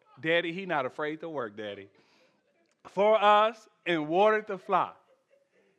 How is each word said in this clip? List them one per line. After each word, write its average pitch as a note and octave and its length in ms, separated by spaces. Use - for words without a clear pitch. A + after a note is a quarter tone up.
Daddy, E3 320
he F#3+ 140
not D#3 180
afraid D3+ 360
to E3+ 100
work, A#2+ 260
Daddy. G2+ 320
For G#3+ 280
us, G#3 460
and E3 200
watered G#3+ 400
the G3 120
flock. E3 380